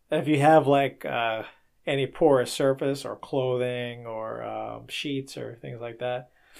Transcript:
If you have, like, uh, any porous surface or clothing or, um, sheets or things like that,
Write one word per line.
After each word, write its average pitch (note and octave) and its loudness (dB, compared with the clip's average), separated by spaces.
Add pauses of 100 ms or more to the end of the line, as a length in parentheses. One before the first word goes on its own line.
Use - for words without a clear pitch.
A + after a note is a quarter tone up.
(100)
If D3+ 0
you D3+ 4
have, D#3 8
like, C#3 2
uh, A#2 -2 (420)
any C#3 -2
porous C3+ 4
surface C3+ 0
or A2 -8
clothing B2 -4
or, A2+ -8
um, A2+ -8
sheets C#3 -6
or A#2 -10
things B2 -14
like A#2 -12
that, B2 -6 (280)